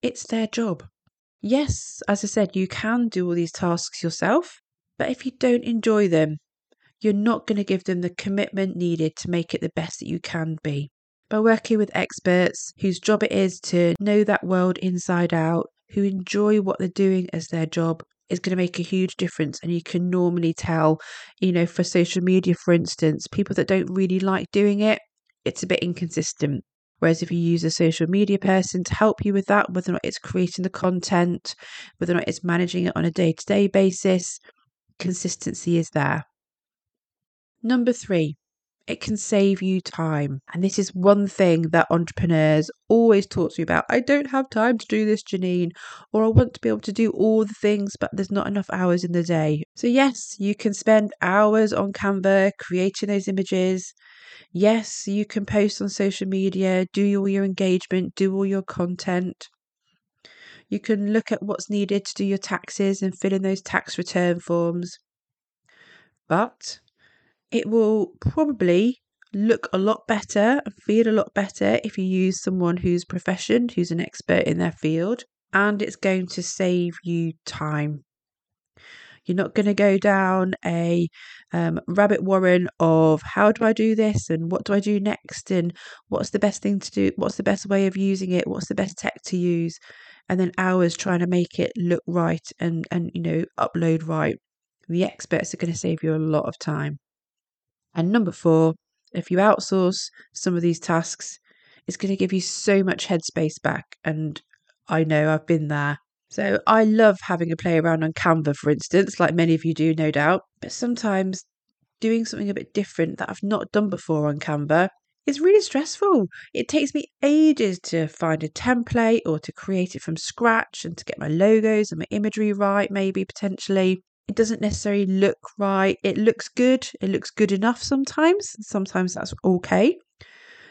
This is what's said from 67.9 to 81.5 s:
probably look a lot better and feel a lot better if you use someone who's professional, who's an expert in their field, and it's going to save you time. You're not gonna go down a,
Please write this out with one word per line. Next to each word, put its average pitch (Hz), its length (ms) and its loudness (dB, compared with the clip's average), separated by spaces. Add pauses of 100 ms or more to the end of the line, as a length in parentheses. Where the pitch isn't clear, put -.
probably 226 800 2 (360)
look 220 380 0
a 190 60 0
lot 196 280 0
better 220 600 2
and 202 80 -12 (120)
feel 226 220 4
a 220 80 2
lot - 180 0
better 202 480 0
if - 160 -10
you 190 60 -2
use 185 380 0
someone 180 340 0
who's 175 300 -2
professional, 214 680 -2
who's 175 160 -2
an 170 120 -2
expert - 420 -2
in 160 140 0
their 175 160 -2
field, 165 500 -4 (300)
and 202 280 2
it's 202 140 -6
going 185 320 -2
to 180 160 -8
save 180 640 -2
you 165 260 -2 (140)
time. 151 580 -6 (1200)
You're 180 140 -2
not 190 180 -2
gonna 208 180 2
go 196 240 4
down 190 580 2 (100)
a, 170 420 0 (460)